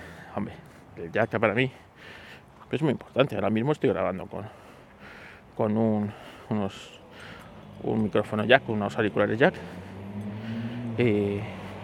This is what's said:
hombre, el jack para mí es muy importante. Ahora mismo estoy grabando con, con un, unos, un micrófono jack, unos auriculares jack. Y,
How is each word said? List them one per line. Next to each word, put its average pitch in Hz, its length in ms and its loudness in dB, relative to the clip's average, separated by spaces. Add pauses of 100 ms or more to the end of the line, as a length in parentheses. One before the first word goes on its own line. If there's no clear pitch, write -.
(360)
hombre, - 180 -6 (440)
el 85 140 -8
jack 110 260 2
para 107 160 4
mí 131 180 4 (1000)
es 127 100 0
muy 160 100 4
importante. - 440 2
Ahora 101 140 2
mismo 113 220 2
estoy 147 200 2
grabando 92 340 0
con, 98 200 -8 (1080)
con 107 220 2
un, 107 340 2 (380)
unos, 104 500 -4 (840)
un 113 200 2
micrófono 104 400 0
jack, 120 240 6
unos 107 300 0
auriculares 107 420 2
jack. 175 140 6 (1400)
Y, 104 420 4 (440)